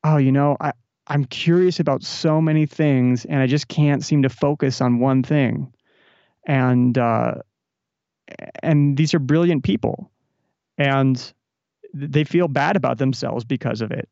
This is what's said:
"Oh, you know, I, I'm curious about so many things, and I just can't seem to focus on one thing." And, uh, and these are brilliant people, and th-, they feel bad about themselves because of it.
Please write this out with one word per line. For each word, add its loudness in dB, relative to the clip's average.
"Oh, 4
you 4
know, 2
I, -4
I'm -2
curious 0
about -2
so 0
many 2
things, 0
and 0
I 2
just 0
can't 0
seem 2
to 2
focus -2
on 2
one 2
thing." -2
And, 2
uh, 0
and 2
these 0
are 2
brilliant 0
people, -4
and 2
th-, -10
they 2
feel 0
bad 0
about -2
themselves -4
because -6
of -6
it. -8